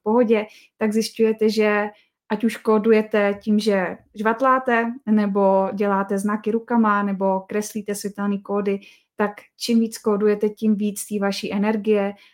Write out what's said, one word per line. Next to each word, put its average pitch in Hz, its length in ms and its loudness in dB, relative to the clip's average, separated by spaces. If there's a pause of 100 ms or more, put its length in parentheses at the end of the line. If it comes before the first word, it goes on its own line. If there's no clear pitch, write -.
pohodě, 214 420 2 (320)
tak 214 160 0
zjišťujete, 220 560 0
že 208 400 0 (400)
ať 214 140 -2
už 226 140 -2
kódujete 214 840 2
tím, 214 160 2
že 190 380 0 (180)
žvatláte, 233 800 0 (120)
nebo 196 680 2
děláte 196 460 0
znaky 208 320 -4
rukama, 220 520 0
nebo 196 360 -2
kreslíte 208 560 -6
světelný 202 460 -6
kódy, 202 380 -4 (380)
tak 208 140 -2 (260)
čím 233 220 0
víc 220 180 -2
kódujete, 208 520 0
tím 214 260 -2
víc 208 300 -6
té 208 140 -6
vaší 196 340 -4
energie 208 600 0 (200)